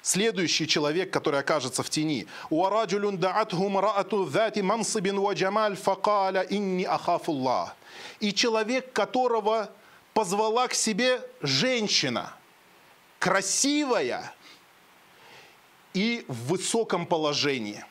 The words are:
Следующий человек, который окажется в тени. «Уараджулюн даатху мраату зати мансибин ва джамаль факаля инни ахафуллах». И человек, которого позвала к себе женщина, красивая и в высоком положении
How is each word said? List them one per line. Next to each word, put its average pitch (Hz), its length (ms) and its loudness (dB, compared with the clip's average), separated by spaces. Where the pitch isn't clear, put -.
Следующий 180 640 0
человек, 165 440 0
который 143 280 2
окажется 135 420 0
в - 80 -4
тени. 151 380 -2
«Уараджулюн 196 680 0
даатху 185 520 0
мраату 196 600 0
зати 208 300 2
мансибин 202 600 0
ва 196 140 2
джамаль 196 420 0
факаля 190 720 0
инни 190 360 -2
ахафуллах». 143 920 0
И 208 120 0
человек, 226 600 0
которого 220 800 0
позвала 220 540 2
к - 80 -4
себе 233 520 0
женщина, 147 920 0
красивая 190 1120 0
и 226 320 0
в 120 220 -8
высоком 185 580 0
положении 135 840 0